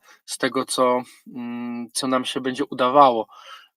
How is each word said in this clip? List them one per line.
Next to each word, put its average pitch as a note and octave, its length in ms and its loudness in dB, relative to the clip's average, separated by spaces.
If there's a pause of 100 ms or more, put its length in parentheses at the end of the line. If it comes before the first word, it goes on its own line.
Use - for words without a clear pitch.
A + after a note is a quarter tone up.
(260)
z - 120 -12
tego, C3 260 -2
co, B2 380 0 (320)
mm, A#2+ 580 -8
co - 140 -4
nam B2+ 180 0
się - 160 -6
będzie B2+ 240 -4
udawało. B2+ 600 4 (500)